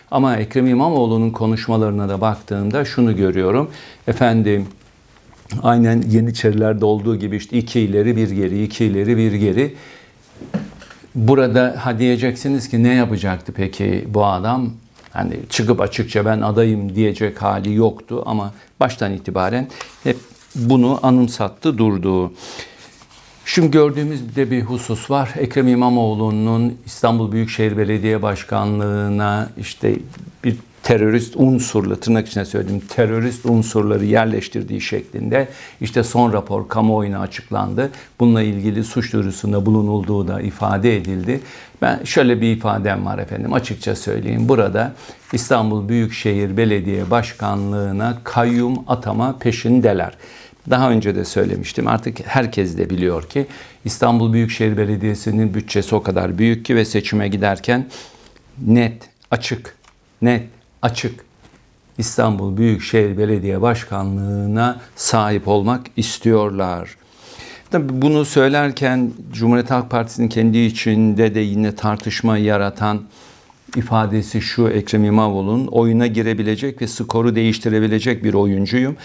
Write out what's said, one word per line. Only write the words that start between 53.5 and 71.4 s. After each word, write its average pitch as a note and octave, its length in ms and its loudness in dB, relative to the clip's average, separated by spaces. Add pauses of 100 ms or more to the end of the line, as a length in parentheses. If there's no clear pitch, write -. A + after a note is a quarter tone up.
İstanbul A#2 480 2
Büyükşehir A2+ 440 0
Belediyesi'nin G#2+ 760 0
bütçesi G#2 420 -2
o G2+ 80 0
kadar F#2 340 -2
büyük A2+ 280 2
ki B2+ 100 0
ve A2 100 4
seçime G#2 420 0
giderken G#2 600 0 (800)
net, A#2 440 2 (220)
açık, - 440 -6 (460)
net, A#2 220 2 (380)
açık - 440 -4 (720)
İstanbul G#2 600 -2
Büyükşehir G#2+ 600 2
Belediye G2 440 0
Başkanlığı'na G2+ 1200 -2 (140)
sahip G#2+ 520 0
olmak G#2 340 2 (160)
istiyorlar. G2 1000 0 (760)
Tabii C3 300 -2
bunu D3+ 240 4
söylerken C3+ 840 2 (220)
Cumhuriyet A#2+ 380 2
Halk B2 180 0
Partisi'nin A#2 400 -2
kendi A2+ 280 2
içinde A2 800 2
de A2 40 0
yine G#2 360 0